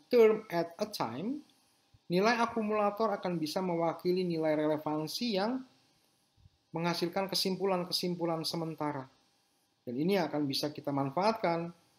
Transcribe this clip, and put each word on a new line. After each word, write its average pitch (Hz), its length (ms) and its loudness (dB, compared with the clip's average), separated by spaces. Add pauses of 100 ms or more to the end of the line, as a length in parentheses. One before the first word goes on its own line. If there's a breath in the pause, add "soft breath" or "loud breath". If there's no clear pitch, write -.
(120)
term 220 380 8
at 170 260 -2
a 208 140 -4
time, 156 500 -6 (720)
nilai 208 240 4
akumulator 214 800 0
akan 180 240 -4
bisa 170 240 -2
mewakili 175 640 0
nilai 156 320 2
relevansi 151 800 0
yang 226 180 0 (1160)
menghasilkan 175 580 -2
kesimpulan-kesimpulan 175 1120 -2
sementara. 151 600 -4 (800)
Dan 120 160 -6
ini 185 160 4
akan 147 320 0
bisa 147 240 -2
kita 147 180 -8
manfaatkan 170 800 0 (280)